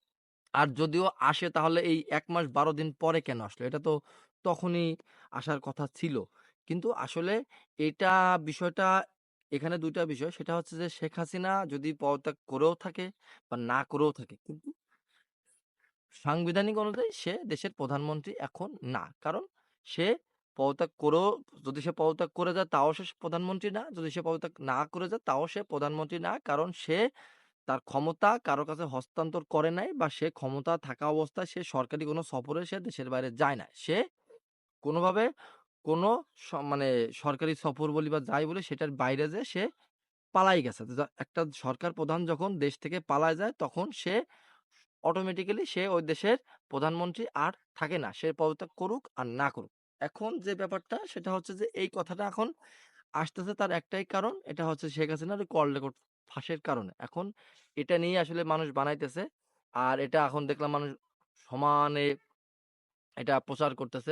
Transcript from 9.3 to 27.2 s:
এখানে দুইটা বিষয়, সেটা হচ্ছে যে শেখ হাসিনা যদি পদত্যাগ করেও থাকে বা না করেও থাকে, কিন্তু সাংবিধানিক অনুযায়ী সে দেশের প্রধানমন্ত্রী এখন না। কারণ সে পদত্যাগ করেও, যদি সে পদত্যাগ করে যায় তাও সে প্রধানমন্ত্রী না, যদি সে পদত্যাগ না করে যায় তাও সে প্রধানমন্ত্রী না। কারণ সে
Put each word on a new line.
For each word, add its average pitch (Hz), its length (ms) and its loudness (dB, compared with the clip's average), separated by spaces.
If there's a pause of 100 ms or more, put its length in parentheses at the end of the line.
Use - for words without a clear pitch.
এখানে 151 260 -2
দুইটা 160 280 -2
বিষয়, 151 260 -2
সেটা 165 240 -4
হচ্ছে 170 220 -4
যে 170 120 -2
শেখ - 260 -6
হাসিনা 180 360 -2 (140)
যদি 143 280 -4
পদত্যাগ 143 420 0 (120)
করেও 147 280 4
থাকে 185 300 -6 (400)
বা 123 120 -6
না 123 260 2
করেও 147 280 2
থাকে, 110 260 -10
কিন্তু 156 320 -14 (1500)
সাংবিধানিক 175 640 0
অনুযায়ী 214 340 0
সে 180 220 -4 (120)
দেশের 156 280 -4
প্রধানমন্ত্রী 147 680 -4
এখন 190 300 -8 (140)
না। 123 200 -4 (180)
কারণ 180 220 -2 (440)
সে 170 200 -2 (520)
পদত্যাগ 139 380 2
করেও, 160 300 6 (340)
যদি 135 200 -6
সে 165 100 -2
পদত্যাগ 160 380 2
করে 175 240 0
যায় 185 120 0
তাও 151 280 4
সে 190 100 -8 (160)
প্রধানমন্ত্রী 180 520 -2
না, 214 200 -4
যদি 165 200 -4
সে 170 100 -6
পদত্যাগ 165 400 -2
না 135 240 0
করে 175 220 -6
যায় 220 180 -4
তাও 139 220 2
সে 202 160 -6
প্রধানমন্ত্রী 151 560 -2
না। 170 200 -2
কারণ 156 320 0
সে 165 260 0 (720)